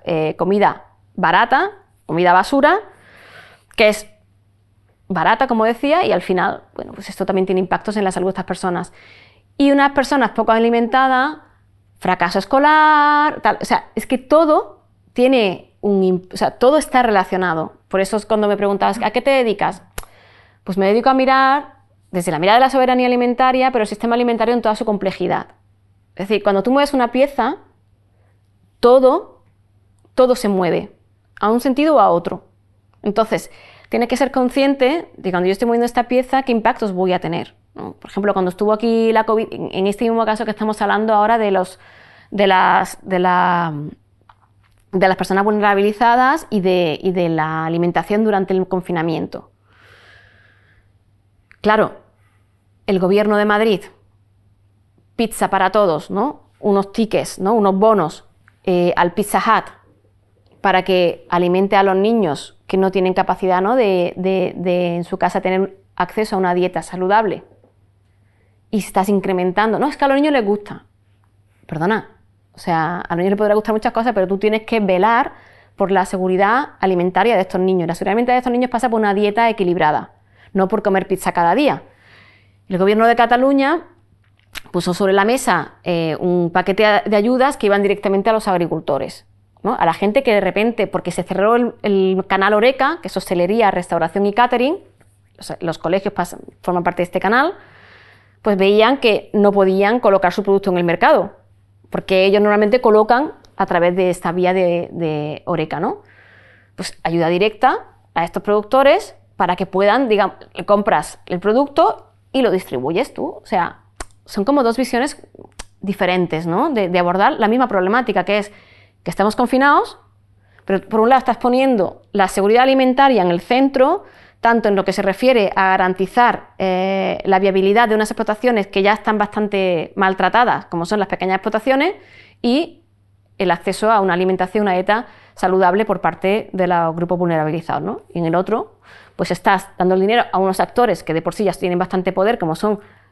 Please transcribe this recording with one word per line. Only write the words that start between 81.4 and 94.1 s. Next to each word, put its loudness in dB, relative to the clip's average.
día. 0
El -4
gobierno 4
de 4
Cataluña 2
puso -2
sobre 2
la 4
mesa, 0
eh, -2
un 0
paquete 2
de 0
ayudas 2
que -2
iban 2
directamente 0
a 2
los -2
agricultores, -4
¿no? -2
A 2
la 2
gente 0
que 2
de 2
repente, -2
porque -6
se -6
cerró 0
el, 0
el 0
canal 0
Horeca, 0
que -10
es -6
hostelería, 0
restauración -2